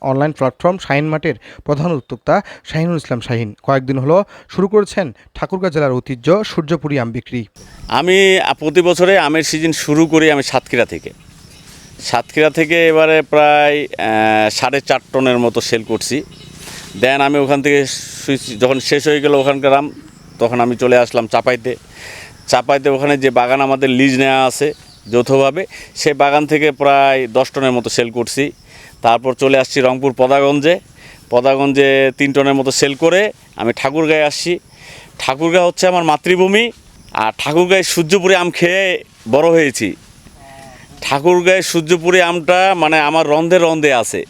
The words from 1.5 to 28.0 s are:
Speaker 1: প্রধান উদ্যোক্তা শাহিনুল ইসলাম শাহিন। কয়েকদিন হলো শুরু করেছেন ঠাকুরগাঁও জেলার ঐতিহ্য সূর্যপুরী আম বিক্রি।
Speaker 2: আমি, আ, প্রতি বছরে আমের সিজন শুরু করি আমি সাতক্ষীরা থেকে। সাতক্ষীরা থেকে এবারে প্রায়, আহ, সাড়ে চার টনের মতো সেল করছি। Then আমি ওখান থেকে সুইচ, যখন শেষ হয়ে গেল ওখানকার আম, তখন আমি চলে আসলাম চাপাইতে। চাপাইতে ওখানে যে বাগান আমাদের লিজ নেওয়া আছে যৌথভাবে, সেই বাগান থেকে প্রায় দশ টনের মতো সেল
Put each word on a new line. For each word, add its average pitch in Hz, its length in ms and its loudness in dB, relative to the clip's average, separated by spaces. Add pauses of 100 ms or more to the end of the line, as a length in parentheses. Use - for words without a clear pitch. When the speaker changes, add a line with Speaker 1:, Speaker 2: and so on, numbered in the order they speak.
Speaker 1:
প্রধান 147 280 -2
উদ্যোক্তা 147 500 -4 (240)
শাহিনুল 170 300 -4
ইসলাম 131 260 -6
শাহিন। 117 420 -6
কয়েকদিন 135 340 -2
হলো 151 260 2 (260)
শুরু 190 180 -2
করেছেন 190 480 -2 (200)
ঠাকুরগাঁও 185 360 -6
জেলার 143 200 -2
ঐতিহ্য 131 520 -2
সূর্যপুরী 147 560 -6
আম 117 120 -4
বিক্রি। 117 340 -10 (420)
Speaker 2:
আমি, 185 520 2
আ, - 140 -2
প্রতি 156 280 0
বছরে 180 380 4
আমের 156 240 0
সিজন 160 280 -2
শুরু 151 360 0
করি 156 240 2
আমি 139 120 0
সাতক্ষীরা 123 420 -2
থেকে। 82 240 -10 (880)
সাতক্ষীরা 151 500 0
থেকে 165 380 2
এবারে 156 340 4
প্রায়, 147 640 2
আহ, 110 640 0
সাড়ে 131 320 -2
চার 131 180 -2 (140)
টনের 131 240 0
মতো 120 240 0
সেল 113 220 -4
করছি। 113 400 -6 (800)
Then 135 200 2
আমি 143 160 2
ওখান 139 240 0
থেকে 143 240 2
সুইচ, - 760 -8
যখন 127 200 2
শেষ 143 280 -2
হয়ে 147 140 2
গেল 147 140 2
ওখানকার 139 380 0
আম, 139 180 0 (480)
তখন 117 220 0
আমি 120 140 0
চলে 123 220 2
আসলাম 120 300 0
চাপাইতে। 120 480 -4 (720)
চাপাইতে 135 420 0
ওখানে 139 280 0
যে 131 120 0
বাগান 123 320 2
আমাদের 135 280 0
লিজ 131 300 2
নেওয়া 135 260 2
আছে 143 280 -2 (380)
যৌথভাবে, 135 540 0 (300)
সেই - 180 -2
বাগান 143 320 2
থেকে 151 260 0
প্রায় 139 560 2
দশ 127 240 0
টনের 135 200 0
মতো 117 180 -2
সেল 120 200 -2